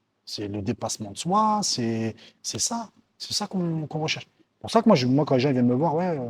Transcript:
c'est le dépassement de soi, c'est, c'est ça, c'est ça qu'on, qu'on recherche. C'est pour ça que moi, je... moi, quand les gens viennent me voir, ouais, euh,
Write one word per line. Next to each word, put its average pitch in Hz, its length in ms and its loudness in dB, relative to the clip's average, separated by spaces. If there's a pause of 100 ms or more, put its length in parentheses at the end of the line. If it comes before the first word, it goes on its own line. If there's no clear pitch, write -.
(260)
c'est - 220 -8
le 104 120 -6
dépassement 107 520 -6
de - 40 -16
soi, 214 460 2
c'est, 113 520 -2 (280)
c'est - 180 -8
ça, 233 300 -6 (260)
c'est - 160 -12
ça 208 140 -4
qu'on, 165 400 -2
qu'on 156 140 -6
recherche. 143 260 -4
C'est - 360 -20
pour 110 80 -10
ça 226 120 4
que 233 60 4
moi, 196 80 8
je... 123 100 2
moi, 135 180 4
quand 139 120 2
les 123 40 4
gens 143 120 4
viennent 123 140 4
me 123 80 4
voir, 156 200 2
ouais, 175 100 0 (140)
euh, 120 120 -6